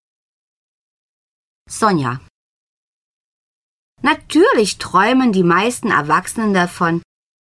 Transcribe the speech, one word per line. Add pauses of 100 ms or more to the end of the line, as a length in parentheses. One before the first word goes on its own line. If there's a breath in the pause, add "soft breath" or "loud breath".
(1700)
Sonja. (1800)
Natürlich
träumen
die
meisten
Erwachsenen
davon, (400)